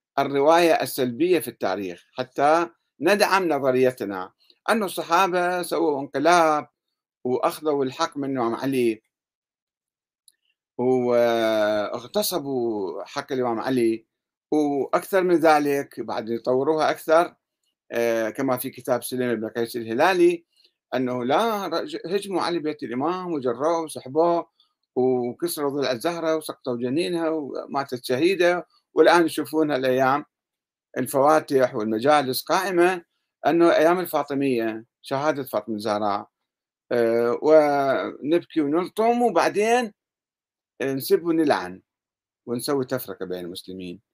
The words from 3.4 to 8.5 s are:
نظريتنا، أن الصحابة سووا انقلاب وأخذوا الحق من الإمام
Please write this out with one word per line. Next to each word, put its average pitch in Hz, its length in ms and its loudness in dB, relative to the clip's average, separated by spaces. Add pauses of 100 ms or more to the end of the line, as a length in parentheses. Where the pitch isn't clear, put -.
نظريتنا، 127 840 0 (360)
أن 220 140 2
الصحابة 180 800 0
سووا 160 380 0
انقلاب 151 680 2 (560)
وأخذوا 143 600 -2
الحق 143 320 -4
من 139 160 -6
الإمام 117 220 -2